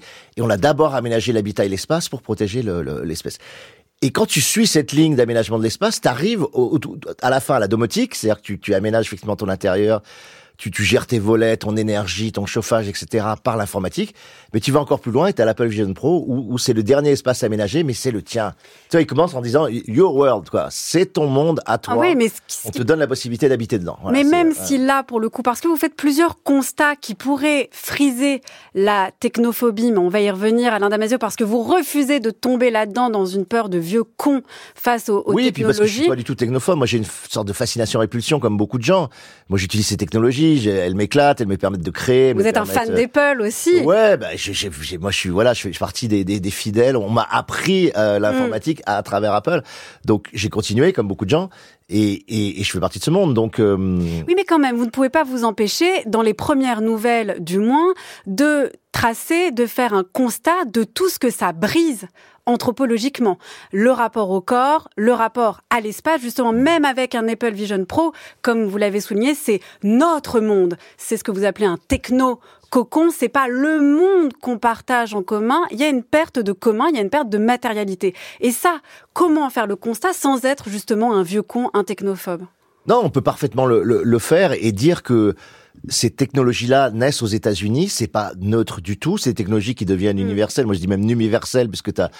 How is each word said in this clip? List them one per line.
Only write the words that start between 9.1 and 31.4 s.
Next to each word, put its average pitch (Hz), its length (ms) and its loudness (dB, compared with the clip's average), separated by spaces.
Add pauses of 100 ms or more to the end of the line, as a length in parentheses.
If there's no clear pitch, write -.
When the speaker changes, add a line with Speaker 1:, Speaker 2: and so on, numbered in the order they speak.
Speaker 1:
ton 95 140 -4
intérieur, 101 520 0 (560)
tu, 104 140 -8
tu 104 120 -4
gères 113 240 2
tes 120 120 0
volets, 113 380 2
ton 107 200 -4
énergie, 104 560 -2
ton 101 120 -4
chauffage, 113 420 -2
et 101 60 -8
cetera 107 440 -4
par 117 200 -2
l'informatique. 104 560 -4 (400)
Mais 110 60 -2
tu 139 120 -2
vas 147 80 4
encore 143 200 0
plus 120 120 -8
loin 147 160 2
et 196 60 0
t'as 113 120 2
l'Apple 110 220 0
Vision 104 260 -2
Pro 156 340 0
où, 123 220 -4
où 123 80 -2
c'est 123 160 0
le 110 100 0
dernier 143 280 2
espace 127 320 0
aménagé, 107 400 -2
mais 135 100 -2
c'est 127 180 -4
le 104 120 -6
tien. 107 320 -4 (340)
Tu 165 80 2
vois, 165 40 6
il - 40 0
commence 151 300 0
en 127 60 -6
disant, 123 280 2
Your 127 440 0
world, 131 360 2
quoi. 95 220 0
C'est - 420 -2
ton 151 140 0
monde 147 380 2
à 113 120 0
toi. - 180 -6
Speaker 2:
Ah - 40 2
oui, 349 160 4
mais 233 120 2
ce - 200 -12
qui, - 180 -10
Speaker 1:
On - 60 -6
te - 120 -4
donne 156 160 2
la 143 80 2
possibilité 127 400 -2
d'habiter 117 320 0
dedans. 85 220 -8
Voilà, 254 160 0
Speaker 2:
mais 285 80 4
Speaker 1:
c'est, 294 60 4
Speaker 2:
même 339 180 4
Speaker 1:
euh, 285 160 -4
Speaker 2:
si 277 140 0
là, 269 240 2
pour 240 160 -6
le 220 100 -2
coup, - 140 -8
parce 233 180 -2
que 330 60 -2
vous 330 100 2
faites 311 180 -4
plusieurs 302 480 0
constats 285 540 2
qui - 180 -10
pourraient 285 560 -2
friser 269 720 0 (320)
la 196 440 2
technophobie, 233 760 0
mais 202 80 2
on 180 100 4
va 208 100 0
y 202 120 2
revenir, 220 420 2
Alain 202 160 0
Damasio, 214 300 0
parce 208 180 -4
que 233 80 -2